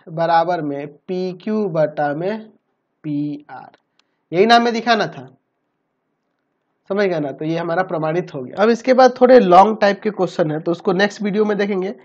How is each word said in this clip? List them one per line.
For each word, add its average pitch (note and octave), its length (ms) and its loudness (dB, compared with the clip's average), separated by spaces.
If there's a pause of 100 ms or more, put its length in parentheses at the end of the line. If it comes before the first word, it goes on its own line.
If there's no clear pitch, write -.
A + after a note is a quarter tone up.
(100)
बराबर E3 520 0
में C#3+ 260 -8
पीक्यू F#3 840 -6
बटा D3+ 440 -2
में G3 340 -6 (560)
पीआर। D3 640 -10 (640)
यही F3+ 140 2
ना A#3 100 6
हमें A#3 160 2
दिखाना A3+ 360 -2
था, C3 180 -16 (1600)
समझ G3+ 140 0
गया F3 160 -2
ना? C#3+ 100 -6
तो D#3 140 -12
ये E3 140 -4
हमारा E3+ 260 -4
प्रमाणित E3 500 -6
हो C#3 80 -10
गया। B2+ 200 -6
अब A3 80 4
इसके A#3+ 240 0
बाद B3+ 260 6
थोड़े B3+ 200 8
लॉन्ग G3 400 6
टाइप G3+ 220 0
के G#3+ 100 -2
क्वेश्चन F3 380 -2
है, D3+ 100 -4
तो E3+ 120 -4
उसको F3+ 220 -4
नेक्स्ट G3+ 280 -2
वीडियो G#3 220 -2
में G#3 140 -2
देखेंगे। G3+ 360 -4 (100)